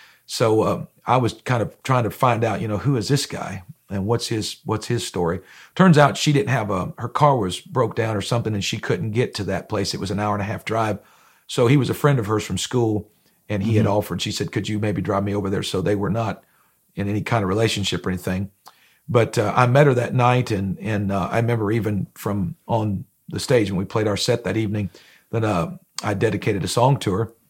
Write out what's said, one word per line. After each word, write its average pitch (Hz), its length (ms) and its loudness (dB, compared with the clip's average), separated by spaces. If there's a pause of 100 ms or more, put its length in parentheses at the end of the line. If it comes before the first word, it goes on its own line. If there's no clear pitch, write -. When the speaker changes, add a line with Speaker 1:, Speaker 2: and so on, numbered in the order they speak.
(260)
Speaker 1:
So, 110 360 2
uh, 101 240 -2 (200)
I 120 120 4
was 117 160 0 (100)
kind 120 180 0
of - 200 -8
trying 127 220 2
to 98 60 -2
find 113 340 0
out, 107 180 -2
you 113 60 -4
know, 104 100 -2
who 135 180 0
is 101 120 -2
this 139 180 0
guy 95 360 -10 (280)
and 98 160 -4
what's 113 220 0
his, 110 360 -4
what's 107 220 -4
his 117 200 -2
story? 87 340 -2 (340)
Turns 180 240 8
out 143 180 6
she - 160 0
didn't 139 160 2
have 110 220 0
a, 92 260 -2
her 117 140 -8
car 143 260 4
was 92 240 -2
broke 113 340 -2
down 110 220 -2
or 98 60 -4
something, 113 320 -2
and 98 100 -4
she 110 140 -4
couldn't 107 320 -2
get 117 240 -2
to 101 100 -6
that 92 240 -4
place. 101 240 -2
It 104 80 -6
was 98 100 -6
an 98 80 -4
hour 104 160 0
and 101 60 -4
a 98 60 -4
half 104 180 -8
drive. 110 340 -2 (480)
So 123 200 2
he 139 100 6
was 123 140 2
a - 40 0
friend 139 240 2
of 104 80 -2
hers 107 180 0
from - 120 -6
school, 110 540 -2 (400)
and 101 120 -4
he 110 140 2
had 107 80 4
Speaker 2:
Mm-hmm. 101 100 2
Speaker 1:
offered, 101 280 -2
she 107 100 -4
said, - 180 -4
"Could 107 160 -4
you 107 120 -4
maybe 101 240 -2
drive 101 220 0
me 101 100 -2
over 95 160 -2
there?" 98 120 -2
So 95 200 -2
they 101 120 2
were 98 140 -2
not 110 340 -2 (540)
in 101 120 -4
any 104 120 -2
kind 113 220 0
of 95 80 0
relationship 101 560 0
or - 20 -2
anything. 92 420 -4 (560)
But, 113 300 2
uh, 104 180 0
I 123 120 6
met 139 200 6
her 135 60 6
that 117 220 0
night, 123 360 4
and, 98 280 -2
and, 101 340 -2
uh, 95 180 -2
I 107 60 -2
remember 113 340 0
even 107 440 -2
from 101 420 -4 (100)
on 107 380 -2 (240)
the - 120 -6
stage 110 300 2
when 92 80 -2
we 95 60 -2
played 107 240 -2
our 101 80 0
set 117 280 -2
that 98 120 -2
evening 104 320 -2 (420)
that, 110 140 -2
uh, 87 280 0 (300)
I 107 120 -2
dedicated 101 500 0
a 90 40 -4
song 127 320 4
to 101 120 -2
her 107 200 -2 (180)